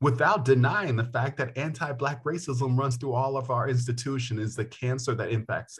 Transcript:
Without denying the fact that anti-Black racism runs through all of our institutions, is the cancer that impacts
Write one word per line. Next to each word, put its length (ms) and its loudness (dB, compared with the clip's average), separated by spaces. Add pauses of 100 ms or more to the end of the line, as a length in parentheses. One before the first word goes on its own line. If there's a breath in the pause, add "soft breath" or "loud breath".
Without 440 4
denying 500 4
the 100 0
fact 320 -2
that 200 -4
anti-Black 640 -4
racism 540 0
runs 200 2
through 160 -4
all 240 0
of 120 -4
our 200 2
institutions, 720 -2
is 140 -4
the 100 -2
cancer 500 -4
that 160 -2
impacts 480 -4